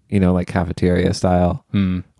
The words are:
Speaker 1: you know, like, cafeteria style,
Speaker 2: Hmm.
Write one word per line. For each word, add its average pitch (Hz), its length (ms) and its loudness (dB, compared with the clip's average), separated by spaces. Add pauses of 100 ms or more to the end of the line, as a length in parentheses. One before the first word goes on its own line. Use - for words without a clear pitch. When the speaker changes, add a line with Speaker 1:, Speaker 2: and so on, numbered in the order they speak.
Speaker 1:
you 98 120 0
know, 92 120 4
like, 90 140 -2
cafeteria 90 680 0
style, 90 580 0
Speaker 2:
Hmm. 92 280 -2 (200)